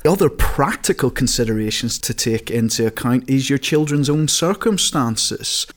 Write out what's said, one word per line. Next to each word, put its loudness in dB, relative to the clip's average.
other 4
practical 0
considerations -2
to -4
take -2
into 0
account 0
is 2
your 2
children's 0
own 2
circumstances. -2